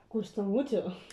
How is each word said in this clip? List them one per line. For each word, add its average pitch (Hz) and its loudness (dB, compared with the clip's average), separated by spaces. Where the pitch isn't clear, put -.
Cuesta 214 -4
mucho. 202 2